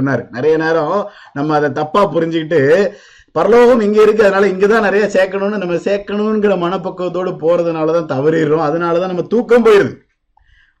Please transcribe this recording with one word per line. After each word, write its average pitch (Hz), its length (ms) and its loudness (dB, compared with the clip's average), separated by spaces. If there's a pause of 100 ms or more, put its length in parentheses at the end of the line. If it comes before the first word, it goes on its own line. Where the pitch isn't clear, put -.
சொன்னாரு. 135 280 -4
நிறைய 147 260 0
நேரம் 160 520 -2 (240)
நம்ம 151 220 -4
அதை 147 180 0
தப்பா 151 400 -2
புரிஞ்சுக்கிட்டு, 165 760 0 (440)
பரலோகம் 233 480 4
இங்க 208 220 2
இருக்கு, 214 220 4
அதனால 196 220 2
இங்கதான் 196 440 0
நிறைய 202 160 0
சேர்க்கணும்னு 196 500 -2
நம்ம 175 180 -4
சேர்க்கணுங்கிற 202 800 -2
மனப்பக்குவத்தோடு 180 840 -6
போறதுனாலதான் 165 720 -2
தவறிடுறோம், 156 520 0
அதனாலதான் 170 420 -2
நம்ம 180 160 -6
தூக்கம் 233 440 2
போயிருது. 190 280 4 (880)